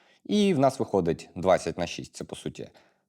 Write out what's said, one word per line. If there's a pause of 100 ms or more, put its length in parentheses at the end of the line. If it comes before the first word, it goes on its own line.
(240)
І
в
нас
виходить
двадцять
на
шість,
це,
по
суті, (400)